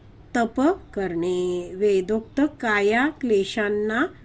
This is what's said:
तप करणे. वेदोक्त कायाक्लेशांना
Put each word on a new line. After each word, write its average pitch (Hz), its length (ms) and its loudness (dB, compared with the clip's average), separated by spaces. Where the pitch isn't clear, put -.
तप 233 260 0
करणे. 180 840 -2
वेदोक्त 202 680 0
कायाक्लेशांना 214 1400 0